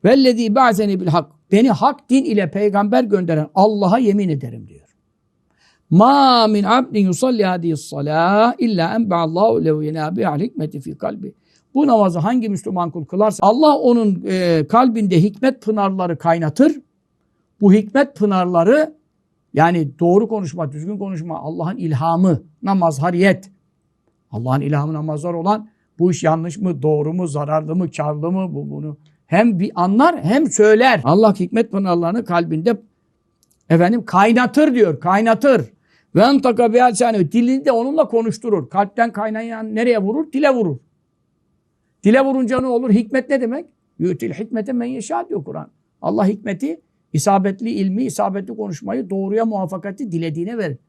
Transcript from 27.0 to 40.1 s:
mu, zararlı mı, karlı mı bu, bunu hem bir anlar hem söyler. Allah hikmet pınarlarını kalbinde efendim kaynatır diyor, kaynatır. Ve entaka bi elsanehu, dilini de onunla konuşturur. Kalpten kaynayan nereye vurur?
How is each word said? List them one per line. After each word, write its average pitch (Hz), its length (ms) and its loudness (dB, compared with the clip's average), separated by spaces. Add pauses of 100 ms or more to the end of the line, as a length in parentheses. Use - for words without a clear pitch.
mu, 180 140 -4
zararlı 151 480 -4
mı, 180 160 -2
karlı 151 400 -6
mı 185 240 -4
bu, 143 160 -10
bunu 147 260 -12 (340)
hem 202 280 2
bir 208 160 -2
anlar 214 480 2
hem 247 280 2
söyler. 220 520 4
Allah 196 300 4
hikmet 220 380 -2
pınarlarını 185 540 -2
kalbinde 170 560 -2 (880)
efendim 185 360 2
kaynatır 240 720 4
diyor, 190 240 2
kaynatır. 226 600 2 (540)
Ve 170 60 6
entaka 247 520 4
bi 233 40 2
elsanehu, 226 540 2
dilini 247 340 0
de 269 60 4
onunla 269 360 0
konuşturur. 226 600 -2
Kalpten 202 420 -2
kaynayan 220 640 -8
nereye 233 240 2
vurur? 247 320 -4